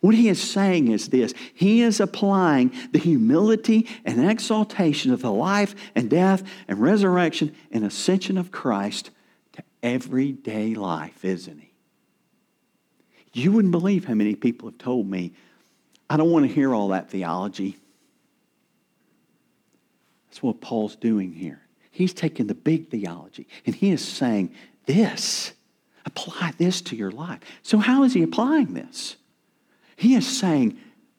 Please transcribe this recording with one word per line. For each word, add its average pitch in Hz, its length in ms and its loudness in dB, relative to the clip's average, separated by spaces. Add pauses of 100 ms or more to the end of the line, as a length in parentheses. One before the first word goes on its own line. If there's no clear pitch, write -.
What 214 140 6
he 226 140 6
is 180 120 2
saying 180 520 0
is 104 160 -2
this. 123 260 0 (180)
He 220 300 4
is 226 160 2
applying 185 720 2 (200)
the 151 60 2
humility 196 880 2 (160)
and 139 260 2
exaltation 208 800 0
of 123 80 0
the 120 120 -2
life 196 420 0 (200)
and 123 140 -2
death 185 340 4 (260)
and 98 120 -4
resurrection 180 720 2 (180)
and 110 120 -2
ascension 185 540 -2
of 180 120 -6
Christ 104 600 -6 (440)
to - 100 -20 (180)
everyday 123 920 -4
life, 85 500 -8
isn't 85 340 -6
he? - 140 -20 (1600)
You 131 180 0
wouldn't 202 220 4
believe 180 320 0
how 123 100 -4
many 104 220 0
people 117 320 -2
have - 100 -20
told 120 320 -4
me, 90 220 -6 (760)
"I - 80 0
don't 160 140 4
want 156 160 4
to - 80 -2
hear 135 180 2
all 104 160 0
that 95 220 -4
theology." 95 680 -6 (2500)
That's - 140 -18
what 120 180 -2
Paul's 110 360 -6
doing 104 360 -2
here. 80 300 -12 (280)
He's 180 240 -2
taking 156 320 -4
the 104 80 -4
big 160 340 -2
theology, 92 580 -10 (200)
and - 80 -2
he 196 160 0
is 156 140 0
saying, 107 460 -2 (360)
"This, - 680 -2 (540)
apply - 520 -8
this 180 240 0
to - 140 -10
your 101 140 -6
life." 143 300 -12 (220)
So - 160 2
how 254 240 4
is 254 120 4
he 175 80 4
applying 247 520 0
this? - 420 -14 (800)
He 247 200 4
is 175 100 2
saying, 147 500 0 (420)